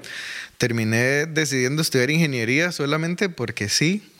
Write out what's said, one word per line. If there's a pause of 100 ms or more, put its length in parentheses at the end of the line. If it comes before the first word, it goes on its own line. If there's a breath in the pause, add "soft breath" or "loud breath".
(580 loud breath)
Terminé
decidiendo
estudiar
ingeniería
solamente
porque
sí, (100)